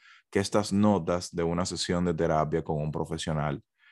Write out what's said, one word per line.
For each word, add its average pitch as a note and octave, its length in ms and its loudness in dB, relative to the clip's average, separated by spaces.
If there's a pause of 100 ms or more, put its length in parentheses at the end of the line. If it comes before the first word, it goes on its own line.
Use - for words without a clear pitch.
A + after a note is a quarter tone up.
(320)
que G2 80 2
estas G2+ 340 0
notas F2+ 600 2
de F2 100 -2
una E2+ 220 0
sesión F2+ 400 -2
de F2 100 2
terapia D#2 480 2
con D#2 180 -2
un D2+ 100 -4
profesional D#2 720 -4 (280)